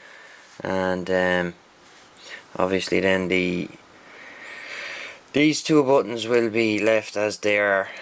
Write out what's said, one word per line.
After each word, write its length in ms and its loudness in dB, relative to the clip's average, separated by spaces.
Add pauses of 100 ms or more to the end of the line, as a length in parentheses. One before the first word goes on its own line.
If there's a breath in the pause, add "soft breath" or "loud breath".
(640 loud breath)
And, 480 -2
um, 440 2 (1040 loud breath)
obviously 440 0
then 280 2
the, 400 0 (1700 loud breath)
these 280 4
two 200 4
buttons 440 2
will 220 2
be 300 0
left 360 0
as 240 -2
they 200 2
are. 320 2 (120)